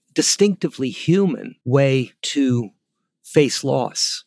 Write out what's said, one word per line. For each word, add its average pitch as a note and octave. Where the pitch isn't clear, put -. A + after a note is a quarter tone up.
distinctively D#3
human E3+
way C3+
to B2+
face -
loss C3